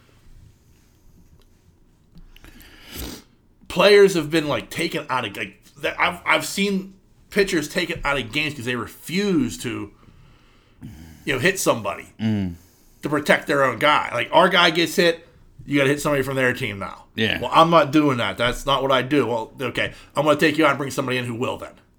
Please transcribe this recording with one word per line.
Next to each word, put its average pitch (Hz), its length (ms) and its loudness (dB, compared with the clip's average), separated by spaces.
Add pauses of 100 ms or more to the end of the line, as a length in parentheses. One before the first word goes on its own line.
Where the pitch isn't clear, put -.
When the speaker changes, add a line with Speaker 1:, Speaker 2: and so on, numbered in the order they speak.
(3750)
Speaker 1:
players 196 480 6
have 151 140 -2
been, 156 180 0
like, 117 220 -4
taken 165 400 -6
out 127 160 -2
of, 98 120 -10
like, 110 240 -10 (200)
that 160 180 -4
I've, 175 260 -2
I've 156 200 2
seen 196 480 -2 (360)
pitchers 190 400 0
taken 170 340 -4
out 143 160 0
of 110 120 -8
games 151 220 -4
'cause 113 120 -12
they 123 100 -2
refuse 147 840 -2
to, 107 320 -8 (1300)
you 143 80 -2
know, 127 60 -2
hit 185 200 2
somebody 101 480 -2 (120)
Speaker 2:
Mm. 101 360 -2 (460)
Speaker 1:
to 156 80 -6
protect 151 380 0
their 143 160 2
own 120 160 0
guy. 143 340 2
Like, 117 200 -4
our 175 160 6
guy 175 200 4
gets 165 260 -2
hit, 170 320 0 (380)
you 143 120 0
gotta 135 120 4
hit 143 120 0
somebody 147 220 0
from 135 120 -6
their 127 180 2
team 113 260 -8
now. 90 260 -12 (100)
Speaker 2:
Yeah. 107 240 0
Speaker 1:
Well, 120 140 -6
I'm 160 160 6
not 151 220 4
doing 147 260 2
that. 98 200 -4
That's 120 280 -2
not 139 160 0
what 135 100 0
I 127 100 2
do. 127 260 0
Well, 110 340 -6
okay, 113 320 -4 (220)
I'm 147 100 0
gonna 147 140 4
take 156 180 2
you 156 80 4
out 143 60 4
and 127 60 -2
bring 135 140 -6
somebody 127 260 -4
in 123 80 -4
who 120 100 -6
will 113 220 -6
then. - 160 -16 (260)